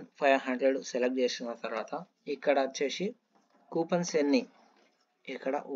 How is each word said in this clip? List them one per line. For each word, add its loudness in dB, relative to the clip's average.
ఫైవ్ 6
హండ్రెడ్ 2
సెలెక్ట్ 0
చేసిన -2
తర్వాత -6
ఇక్కడ 2
వచ్చేసి -4
కూపన్స్ 0
ఎన్ని, 4
ఇక్కడ -4